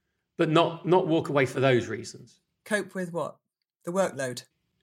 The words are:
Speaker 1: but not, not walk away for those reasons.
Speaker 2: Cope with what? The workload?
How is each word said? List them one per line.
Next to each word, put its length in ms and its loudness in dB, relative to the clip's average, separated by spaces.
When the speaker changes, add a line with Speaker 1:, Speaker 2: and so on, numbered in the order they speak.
Speaker 1:
but 120 2
not, 380 2
not 200 4
walk 220 0
away 180 2
for 140 -4
those 260 4
reasons. 540 -12
Speaker 2:
Cope 300 -4
with 180 -8
what? 240 -6
The 80 -8
workload? 520 -2